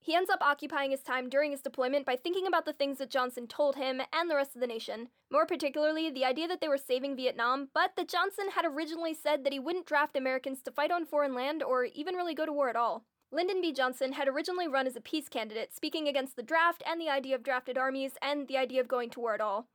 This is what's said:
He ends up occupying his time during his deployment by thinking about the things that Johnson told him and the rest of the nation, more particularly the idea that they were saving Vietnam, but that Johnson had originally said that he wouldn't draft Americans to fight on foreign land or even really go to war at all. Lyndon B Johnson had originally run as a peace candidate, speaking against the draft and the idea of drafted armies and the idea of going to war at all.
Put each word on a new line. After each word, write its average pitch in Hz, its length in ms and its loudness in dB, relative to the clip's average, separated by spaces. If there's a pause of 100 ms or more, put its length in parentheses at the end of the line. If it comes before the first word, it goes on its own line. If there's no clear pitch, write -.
He 311 140 -2
ends 359 160 2
up 370 100 0
occupying 285 520 0
his 269 100 -2
time 254 260 -4
during 285 220 2
his 277 100 -6
deployment 269 460 0
by 254 100 0
thinking 370 300 -2
about 359 180 2
the 302 80 -2
things 277 240 -2
that 262 140 -6
Johnson 254 360 -2
told 277 300 2
him 262 240 -2 (100)
and 339 200 0
the 302 60 2
rest 277 180 0
of 240 80 -2
the 254 40 0
nation, 226 440 -6 (200)
more 302 140 6
particularly 311 640 0
the 262 140 0
idea 262 240 2
that 359 140 -2
they 320 60 0
were 277 100 4
saving 269 360 0
Vietnam, 254 600 0
but 359 240 4
that 359 100 -2
Johnson 392 460 0
had 330 100 2
originally 320 480 -2
said 294 320 0
that 269 80 2
he 277 60 -4
wouldn't 330 260 -2
draft 294 320 2
Americans 262 460 -2
to - 80 -8
fight 294 200 0
on 349 140 0
foreign 294 300 0
land 277 280 -2
or 254 220 2
even 302 300 -6
really 349 200 -2
go 311 120 -2
to 311 80 -4
war 277 160 2
at 220 60 -2
all. 226 280 0 (260)
Lyndon 359 300 0
B 339 100 0
Johnson 262 440 0
had 277 140 0
originally 339 380 0
run 269 200 2
as 254 100 -4
a 233 60 -12
peace - 260 -4
candidate, 220 460 -4
speaking 311 340 -2
against 269 280 0
the 247 60 -6
draft 330 440 4
and 330 120 -2
the 330 120 -2
idea 269 240 0
of 240 80 -4
drafted 254 340 -2
armies 269 360 0 (100)
and 285 260 -2
the 269 80 0
idea 262 240 2
of 247 80 0
going 247 220 -2
to 247 100 -10
war 226 140 2
at 214 80 0
all. 214 320 0